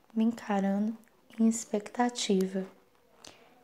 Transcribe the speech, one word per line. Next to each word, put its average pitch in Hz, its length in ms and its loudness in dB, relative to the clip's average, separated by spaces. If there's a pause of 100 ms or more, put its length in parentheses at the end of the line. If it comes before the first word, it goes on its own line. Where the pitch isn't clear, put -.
(140)
me 220 100 2
encarando 214 720 0 (440)
em 226 80 6
expectativa. 208 1200 0 (1000)